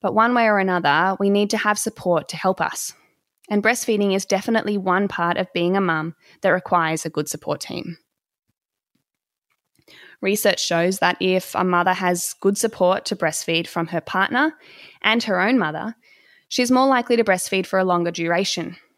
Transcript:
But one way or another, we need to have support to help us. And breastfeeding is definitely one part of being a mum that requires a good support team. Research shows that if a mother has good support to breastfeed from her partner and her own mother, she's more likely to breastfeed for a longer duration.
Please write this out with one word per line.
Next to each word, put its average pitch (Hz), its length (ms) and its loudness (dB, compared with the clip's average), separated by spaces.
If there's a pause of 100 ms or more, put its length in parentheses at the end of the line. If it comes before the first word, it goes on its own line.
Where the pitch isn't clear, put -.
But 196 140 -2
one 226 200 4
way 233 120 4
or 214 120 4
another, 180 600 2
we 202 100 4
need 202 200 2
to 220 80 -2
have 208 200 0
support - 520 -2
to 170 60 -10
help 190 240 -2
us. - 340 -6 (560)
And 208 120 0
breastfeeding 214 520 0
is 196 100 -2
definitely 208 540 -2
one 190 300 0
part 170 280 -2
of 185 160 -4
being 175 240 0
a 196 40 2
mum 165 340 -2 (260)
that 190 100 2
requires 170 540 0
a 160 60 -6
good 151 180 -4
support 147 320 -6
team. - 380 -10 (2250)
Research 202 420 0
shows 180 360 0
that 180 200 0
if 185 340 0
a 185 100 0
mother 180 280 2
has 180 480 -2
good 196 160 2
support 196 500 0
to 196 100 -4
breastfeed 165 500 -2
from 165 220 -4
her 170 120 -2
partner 254 560 0 (460)
and 226 220 0
her 185 160 0
own 233 180 2
mother, 165 380 -4 (520)
she's 240 220 0
more 254 160 4
likely 247 300 2
to 233 80 2
breastfeed 190 420 0
for 190 120 -2
a 190 60 2
longer 175 280 0
duration. 170 640 -2 (220)